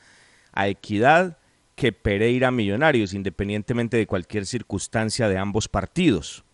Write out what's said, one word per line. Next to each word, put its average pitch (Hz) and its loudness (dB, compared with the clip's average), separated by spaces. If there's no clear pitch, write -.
a 98 0
Equidad 139 2
que 117 0
Pereira 117 0
Millonarios, 113 2
independientemente 104 -4
de 107 2
cualquier 98 -4
circunstancia 110 -4
de 92 0
ambos 101 -2
partidos. 101 -2